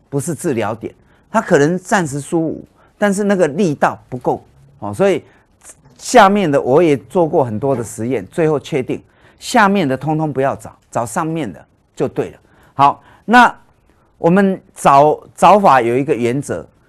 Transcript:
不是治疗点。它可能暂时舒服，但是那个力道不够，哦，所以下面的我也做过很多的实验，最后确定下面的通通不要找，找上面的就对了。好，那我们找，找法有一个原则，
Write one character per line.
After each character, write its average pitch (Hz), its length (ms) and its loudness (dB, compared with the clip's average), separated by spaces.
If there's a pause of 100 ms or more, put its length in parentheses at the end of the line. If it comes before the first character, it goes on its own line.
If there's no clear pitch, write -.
不 139 140 -4
是 160 120 -6
治 156 200 -4
疗 107 200 -4
点。 - 200 -12 (360)
它 220 120 -2
可 170 160 0
能 156 220 2
暂 185 260 -2
时 143 160 -8
舒 160 280 -4
服， 71 180 -12 (280)
但 208 160 0
是 196 120 -4
那 202 120 0
个 180 120 2
力 196 260 -2
道 139 240 -2 (100)
不 127 120 -10
够， 139 260 -4 (320)
哦， 101 160 -10
所 190 160 0
以 156 140 -2 (760)
下 208 320 4
面 202 220 0
的 139 100 2
我 143 220 2
也 151 120 2
做 165 320 -2
过 151 160 0
很 107 160 -4
多 139 160 -2
的 117 80 -6
实 110 240 -10
验， 120 200 -4
最 165 200 -2
后 151 120 -2
确 131 240 -6
定 117 200 -8 (360)
下 214 280 2
面 196 200 0
的 131 100 -2
通 151 180 -4
通 156 160 -4
不 131 100 -4
要 131 140 -2
找， - 220 -18 (140)
找 120 120 -4
上 160 220 -6
面 160 260 -6
的 - 140 -20 (300)
就 139 120 -4
对 110 220 -6
了。 - 80 -20 (380)
好， 139 260 2 (240)
那 233 260 4 (680)
我 170 100 0
们 190 320 2 (140)
找， 147 440 4 (140)
找 190 240 6
法 151 240 4
有 117 160 0
一 139 60 -2
个 143 100 -2
原 120 260 -2
则， 98 240 -8 (260)